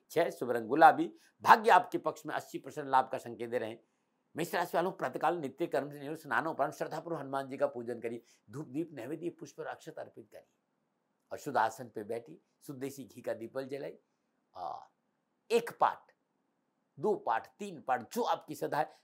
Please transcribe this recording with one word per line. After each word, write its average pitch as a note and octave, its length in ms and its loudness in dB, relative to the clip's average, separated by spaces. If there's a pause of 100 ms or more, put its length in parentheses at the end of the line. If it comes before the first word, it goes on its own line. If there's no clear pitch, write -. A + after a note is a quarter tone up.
(100)
छह, E3+ 200 2
शुभ C3+ 200 -6
रंग A#2 180 -2
गुलाबी, D#3 420 8 (340)
भाग्य A3 260 8
आपके F3 280 6
पक्ष - 280 -4
में D3 80 -6
अस्सी C3+ 240 -6
परसेंट C#3 300 -8
लाभ C3 200 4
का B2+ 100 -4
संकेत A#2 320 -8
दे B2 80 0
रहे A2 120 -4
हैं। A#2 120 -14 (520)
मेष E3+ 200 -4
राशि E3+ 220 0
वालों, F3 160 2
प्रातःकाल D#3 460 0
नित्य D#3 280 -4
कर्म D3 240 -2
से D3 100 -14
निवृत्त, D3+ 220 -8
स्नान C3+ 240 0
उपरांत D3+ 280 -2
श्रद्धापूर्वक D#3+ 460 -6
हनुमान C3+ 280 -4
जी C3+ 80 -8
का C#3+ 120 2
पूजन A#2 320 -6
करिए, A#2 220 -8 (260)
धूप C#3 200 -10
दीप D#3+ 260 -6
नैवेद्य D3+ 360 -8
पुष्प D#3 300 -16
और C#3+ 80 -8
अक्षत B2+ 300 -12
अर्पित A#2 300 -16
करिए - 200 -20 (840)
और - 60 -8
शुद्ध C3+ 200 -4
आसन A2+ 280 0
पे A2 180 -8
बैठी A2+ 360 -8 (260)
शुद्ध C3+ 140 -12
देसी C3+ 240 -8
घी A2+ 160 -18
का A#2 140 -4
दीपल A2+ 320 -8
जलाई C#3 280 -8 (600)
और - 340 -10 (640)
एक A#3 200 2 (100)
पाठ, - 320 0 (880)
दो F#3+ 180 2
पाठ, A2+ 320 -2
तीन F#3+ 320 -12
पाठ, B2 300 0
जो A#3 140 -2
आपकी E3 300 -2
श्रद्धा C3+ 240 -2
है, - 260 -2